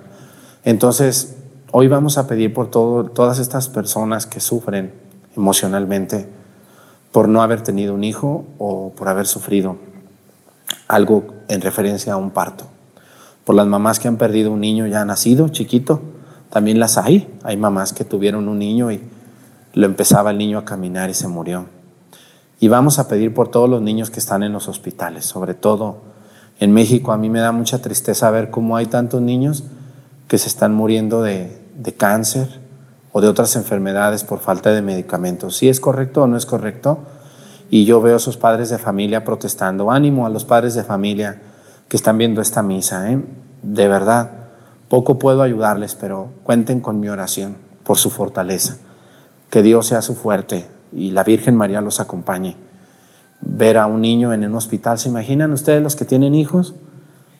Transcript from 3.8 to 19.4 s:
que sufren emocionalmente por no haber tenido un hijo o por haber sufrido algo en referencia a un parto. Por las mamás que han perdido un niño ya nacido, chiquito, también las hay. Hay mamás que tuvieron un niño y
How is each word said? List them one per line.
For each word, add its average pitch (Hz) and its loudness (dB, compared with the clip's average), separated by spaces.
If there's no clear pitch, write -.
que - -12
sufren 101 -4
emocionalmente 98 -2
por 110 6
no 110 6
haber 113 2
tenido 101 -2
un 101 -4
hijo 110 -4
o 95 -6
por 95 -8
haber 98 0
sufrido 95 -2
algo 104 2
en 101 -4
referencia 101 -4
a - -4
un 95 -6
parto. - -6
Por 104 2
las 101 6
mamás 107 2
que 123 -2
han 117 0
perdido 107 2
un 107 -2
niño 110 0
ya 104 -2
nacido, 120 2
chiquito, 127 0
también 107 2
las 113 0
hay. 139 4
Hay 107 -6
mamás 98 -2
que - -8
tuvieron 101 -2
un 104 -4
niño 113 -2
y 98 -8